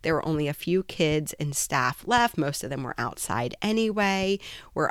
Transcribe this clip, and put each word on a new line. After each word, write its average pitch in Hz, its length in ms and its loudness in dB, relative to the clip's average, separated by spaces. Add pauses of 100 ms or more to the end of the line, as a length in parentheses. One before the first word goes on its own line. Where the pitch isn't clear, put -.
There 160 120 2
were - 120 0
only 151 200 0
a 147 80 -2
few 185 300 0
kids 156 500 0
and 147 220 -4
staff 131 500 0
left. 240 320 2
Most 143 240 0
of 123 80 -6
them 135 140 -4
were 123 120 -6
outside 120 640 -2
anyway. 202 800 2 (340)
We're - 180 0